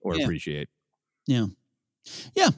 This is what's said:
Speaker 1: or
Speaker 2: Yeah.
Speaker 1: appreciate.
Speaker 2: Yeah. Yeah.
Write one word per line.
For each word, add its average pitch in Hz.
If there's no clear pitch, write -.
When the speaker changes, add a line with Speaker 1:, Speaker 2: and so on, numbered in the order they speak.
Speaker 1:
or 90
Speaker 2:
Yeah. 80
Speaker 1:
appreciate. 73
Speaker 2:
Yeah. 120
Yeah. 381